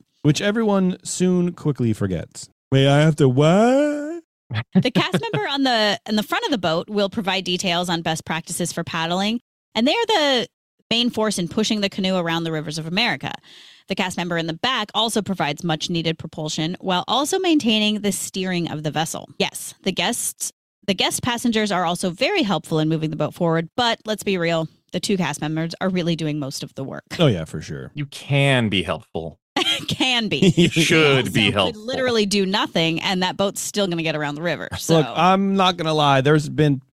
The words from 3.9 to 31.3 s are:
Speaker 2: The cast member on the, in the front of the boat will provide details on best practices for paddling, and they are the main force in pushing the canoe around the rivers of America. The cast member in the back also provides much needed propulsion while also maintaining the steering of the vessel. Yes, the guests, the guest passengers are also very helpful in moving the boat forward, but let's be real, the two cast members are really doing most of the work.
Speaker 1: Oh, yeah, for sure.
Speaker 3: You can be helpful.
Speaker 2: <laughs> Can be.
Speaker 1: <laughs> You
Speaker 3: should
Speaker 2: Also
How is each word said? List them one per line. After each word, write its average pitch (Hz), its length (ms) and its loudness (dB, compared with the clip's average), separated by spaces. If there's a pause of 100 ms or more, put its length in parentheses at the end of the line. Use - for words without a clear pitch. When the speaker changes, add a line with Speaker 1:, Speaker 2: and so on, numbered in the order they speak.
Speaker 2:
The - 100 0
cast - 300 0
member 427 260 -2
on 277 160 0
the, 220 420 2
in 214 120 -2
the 214 60 0
front 392 200 -2
of 403 80 -2
the 254 60 0
boat 170 320 -2
will 202 200 0
provide 190 360 -2
details 180 440 -2
on 165 120 -2
best 160 240 -4
practices 165 480 -6
for 170 100 -6
paddling, 180 560 -2 (340)
and 226 140 2
they 320 80 2
are 466 120 0
the 294 400 2 (440)
main 240 180 0
force 214 300 0
in 170 80 -2
pushing 220 340 0
the 196 80 0
canoe 190 280 -2
around 165 260 -2
the 165 80 -4
rivers 160 260 -6
of 160 100 -8
America. 190 440 -2 (580)
The 196 60 -2
cast 185 200 -4
member 175 220 -2
in 165 100 -2
the 160 60 -4
back 240 400 -4
also 220 280 0
provides 165 400 -4
much 156 280 -2
needed 165 280 -2
propulsion 160 640 -6
while 180 260 0
also 285 320 -2
maintaining 214 600 2
the 202 140 -2
steering 185 580 -4
of 147 120 -8
the 151 80 -4
vessel. - 360 -6 (120)
Yes, - 420 -6
the 190 100 -2
guests, - 640 -4 (340)
the 196 60 0
guest 269 280 -2
passengers 226 500 0
are 180 120 0
also 175 260 -2
very 330 340 0
helpful 165 360 0
in 156 80 2
moving 160 220 0
the 156 80 -6
boat 151 160 -2
forward, 165 420 0
but 233 300 0
let's 214 180 -6
be 196 140 0
real, 165 320 0 (240)
the 180 80 -2
two 202 160 0
cast 147 240 -2
members 156 400 -4
are 185 80 0
really 175 260 0
doing 151 240 -4
most 139 240 -8
of 139 120 -14
the 135 80 -8
work. 80 200 -12 (160)
Speaker 1:
Oh, 165 80 8
yeah, 87 160 2
for 78 160 -8
sure. 69 340 -12
Speaker 3:
You 143 120 -6
can 139 640 2
be 92 140 2
helpful. 82 560 -8 (160)
Speaker 2:
<laughs> - 340 -2
Can 247 400 0
be. 165 240 4
Speaker 1:
<laughs> - 40 2
You 170 120 6
Speaker 3:
should 156 500 4
Speaker 2:
Also 104 120 -2